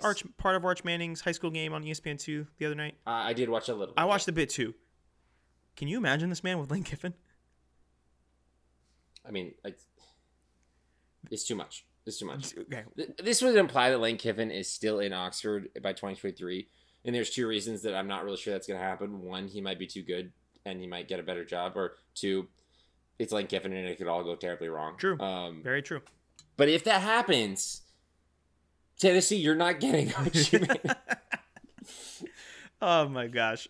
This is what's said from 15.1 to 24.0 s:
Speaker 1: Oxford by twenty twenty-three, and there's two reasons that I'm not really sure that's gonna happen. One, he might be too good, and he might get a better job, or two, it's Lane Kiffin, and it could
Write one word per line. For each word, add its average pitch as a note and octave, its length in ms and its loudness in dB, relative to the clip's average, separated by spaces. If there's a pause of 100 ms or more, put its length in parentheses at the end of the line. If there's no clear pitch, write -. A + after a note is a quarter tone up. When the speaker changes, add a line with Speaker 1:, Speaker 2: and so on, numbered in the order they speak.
Speaker 1:
Oxford F#2 560 -2 (140)
by G2 100 -2
twenty F#2+ 240 -6
twenty-three, F#2 500 -6 (380)
and A#2+ 100 -2
there's A#2+ 160 0
two B2 160 0
reasons G#2+ 360 -2
that G#2 120 -2
I'm G2 140 -2
not G2 160 -4
really G2 120 -4
sure - 160 -4
that's F#2+ 140 -4
gonna F#2+ 140 -4
happen. F#2+ 420 -4
One, F#2 260 -6
he G2+ 120 -10
might F#2+ 180 -4
be F#2 80 -6
too F#2+ 160 -10
good, F2+ 300 -6 (340)
and F#2+ 140 -8
he F#2 80 -10
might F2 200 -10
get F#2 120 -4
a - 20 -8
better F2 220 -6
job, F2+ 320 -4
or F#2 160 -2 (240)
two, F#2+ 320 -2 (720)
it's A2 120 -2
Lane G#2 140 0
Kiffin, F#2+ 260 -2
and F#2 160 -4
it F2 100 -6
could F2 100 -4